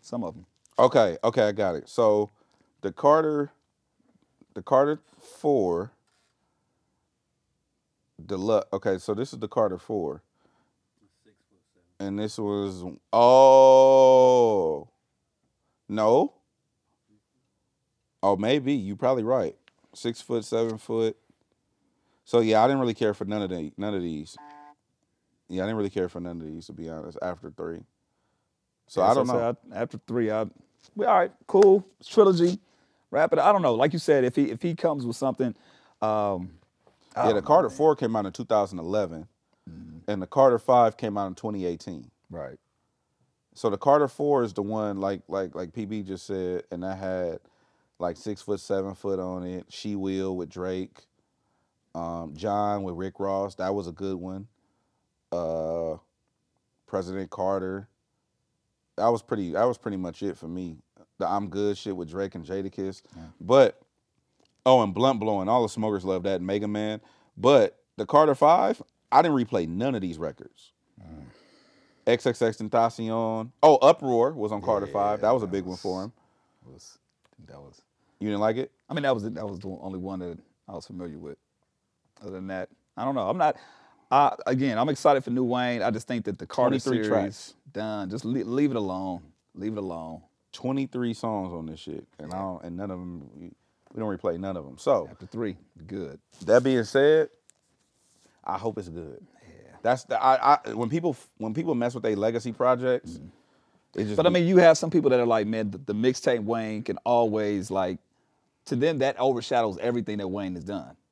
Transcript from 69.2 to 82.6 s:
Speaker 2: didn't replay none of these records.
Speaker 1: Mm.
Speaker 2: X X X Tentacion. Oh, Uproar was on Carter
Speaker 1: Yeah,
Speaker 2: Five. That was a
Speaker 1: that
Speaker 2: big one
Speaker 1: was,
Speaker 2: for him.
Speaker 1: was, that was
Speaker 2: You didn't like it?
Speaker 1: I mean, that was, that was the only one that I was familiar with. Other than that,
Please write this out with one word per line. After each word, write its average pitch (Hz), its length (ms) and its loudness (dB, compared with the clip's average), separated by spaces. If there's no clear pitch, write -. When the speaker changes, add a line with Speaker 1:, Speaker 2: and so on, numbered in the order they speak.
Speaker 2:
didn't 156 140 2
replay 110 320 0
none 117 260 -4
of 107 60 -4
these 85 180 -8
records. - 540 -12
Speaker 1:
Mm. 78 220 -20
Speaker 2:
X 120 180 2
X 120 160 0
X 113 140 0
Tentacion. 113 960 -2
Oh, 151 140 10
Uproar 131 560 4
was 107 180 -4
on 104 120 -6
Carter 101 240 0
Speaker 1:
Yeah, - 60 -12
Speaker 2:
Five. 104 280 0
That 104 100 2
was 120 140 2
a - 20 -6
Speaker 1:
that 87 60 -6
Speaker 2:
big 98 120 -4
one 92 80 -10
Speaker 1:
was, 90 80 -12
Speaker 2:
for 95 220 -6
him. 110 100 -12
Speaker 1:
was, - 320 -20
that 71 140 -20
was 71 220 -20
Speaker 2:
You 104 100 -6
didn't 101 120 -2
like 110 160 0
it? 131 160 -8
Speaker 1:
I 131 40 -10
mean, 143 100 -4
that 135 100 2
was, 107 160 -4
that 107 180 -10
was 92 120 -10
the 98 80 -12
only 95 200 -10
one 95 180 -10
that 87 200 -10
I - 40 -18
was 82 140 -14
familiar 87 320 -14
with. 76 200 -16
Other 92 100 -16
than 95 140 -12
that, 95 220 -10